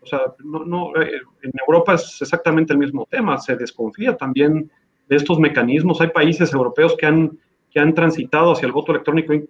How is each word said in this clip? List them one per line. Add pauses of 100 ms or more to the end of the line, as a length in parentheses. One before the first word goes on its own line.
O
sea, (220)
no,
no,
eh, (220)
en (140)
Europa
es
exactamente
el
mismo
tema,
se
desconfía
también (380)
de
estos
mecanismos.
Hay
países
europeos
que
han, (320)
que
han
transitado
hacia
el
voto
electrónico
y,